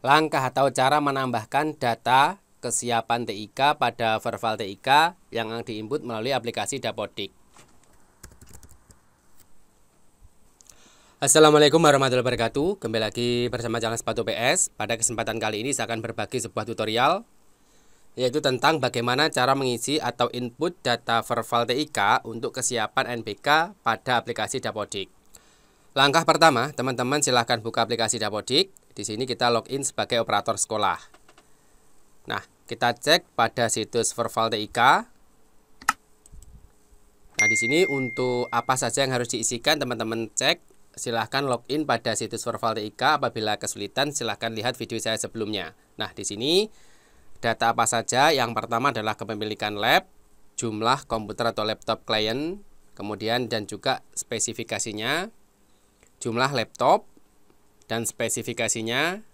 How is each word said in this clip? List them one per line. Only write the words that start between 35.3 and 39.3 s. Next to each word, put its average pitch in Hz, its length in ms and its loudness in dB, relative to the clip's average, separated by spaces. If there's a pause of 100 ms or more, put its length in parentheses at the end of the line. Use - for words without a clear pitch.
Nah, - 160 -2
di - 80 0
sini 147 320 2
untuk 127 640 -2
apa 123 240 0
saja 131 240 -2
yang 135 80 0
harus 123 240 -2